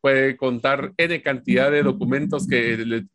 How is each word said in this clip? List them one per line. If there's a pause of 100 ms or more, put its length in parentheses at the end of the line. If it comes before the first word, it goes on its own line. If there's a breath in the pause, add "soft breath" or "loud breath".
puede
contar
N
cantidad
de
documentos
que
le,